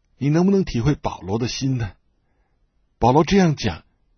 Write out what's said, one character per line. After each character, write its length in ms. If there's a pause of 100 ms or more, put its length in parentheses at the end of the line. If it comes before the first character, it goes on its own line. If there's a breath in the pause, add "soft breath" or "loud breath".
(180)
你 120
能 160
不 60
能 140
体 160
会 140
保 260
罗 180
的 80
心 300
呢？ 160 (1040)
保 140
罗 100
这 140
样 180
讲， 300 (320)